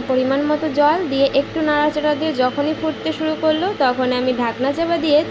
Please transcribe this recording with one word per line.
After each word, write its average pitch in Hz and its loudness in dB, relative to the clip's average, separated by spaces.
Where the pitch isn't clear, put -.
পরিমাণ 262 2
মতো 302 0
জল, 294 2
দিয়ে 269 2
একটু 277 0
নাড়াচাড়া 302 0
দিয়ে 311 -2
যখনই 254 0
ফুটতে 311 -4
শুরু 311 -2
করলো 311 0
তখন 254 0
আমি 254 0
ঢাকনা 240 -2
চাপা 330 0
দিয়ে 302 4